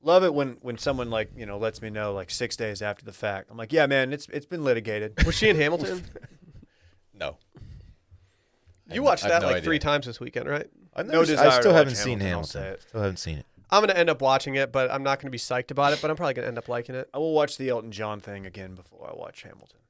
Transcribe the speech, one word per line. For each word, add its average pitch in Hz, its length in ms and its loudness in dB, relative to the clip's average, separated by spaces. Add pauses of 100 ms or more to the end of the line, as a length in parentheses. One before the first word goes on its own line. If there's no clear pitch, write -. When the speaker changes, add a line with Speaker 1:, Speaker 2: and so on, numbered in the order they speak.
Speaker 1:
Love 175 220 6
it 175 80 4
when, 139 280 -2
when 120 180 -8
someone, 127 320 -2
like, 110 260 -2
you 113 100 -14
know, 101 120 -10
lets 110 240 -4
me 110 80 -10
know, 107 220 -4
like, 95 180 -8
six - 240 -6
days 107 280 -6
after 104 220 -6
the 110 100 -16
fact. 98 360 -8
I'm 113 60 -20
like, 113 160 -10
"Yeah, 151 140 4
man, 135 260 2
it's, 147 160 -12
it's - 180 -8
been 170 160 -8
litigated." 107 640 0
Speaker 2:
Was 160 100 0
she 220 140 2
in 190 80 4
Hamilton? 175 540 0
Speaker 3:
<laughs> - 1080 -20
No. 78 200 -8 (1500)
Speaker 2:
You 247 140 -4
Speaker 3:
I - 20 -2
Speaker 2:
watched 240 200 4
Speaker 3:
have - 80 4
Speaker 2:
that, 170 100 4
Speaker 3:
no 143 80 2
Speaker 2:
like, - 140 0
three 160 120 2
Speaker 3:
idea. 147 40 0 (100)
Speaker 2:
times 147 160 0
this 117 140 -12
weekend, 123 280 -6
right? 143 180 -4 (280)
Speaker 3:
I've 190 120 -4
Speaker 1:
No 254 60 -4
Speaker 3:
never 165 120 6
s-, 160 60 0
Speaker 1:
desire 147 180 6
Speaker 3:
I - 20 10 (100)
still 196 120 6
Speaker 1:
to 165 40 8
Speaker 3:
haven't 139 180 6
Speaker 1:
watch - 100 -2
Speaker 3:
seen 120 160 -2
Speaker 1:
Hamilton, 98 60 -2 (340)
I'll - 20 -8
Speaker 3:
Hamilton. 95 180 -10
Speaker 1:
say - 40 -20
it. - 40 -20
Speaker 3:
Still 113 120 -6
haven't 98 160 -2
seen 80 220 -8
it. - 80 -14 (220)
Speaker 2:
I'm 202 140 6
gonna 202 120 2
end 170 140 4
up 139 140 0
watching 135 320 2
it, 135 160 0
but 127 220 0
I'm 139 100 -4
not 139 160 0
gonna 135 140 -12
be 120 60 -10
psyched 127 340 -6
about 143 200 2
it, 147 80 0
but 156 80 -2
I'm 156 80 -2
probably 156 180 -2
gonna 123 120 -4
end 117 120 -6
up - 100 -12
liking 120 260 -6
it. 131 180 -8
Speaker 1:
I 135 60 -6
will 160 160 0
watch 147 240 2
the 131 100 -4
Elton 113 220 -2
John 107 300 -6
thing 98 260 -12
again 92 300 -14
before - 340 -18
I - 80 -14
watch - 240 -16
Hamilton. - 480 -20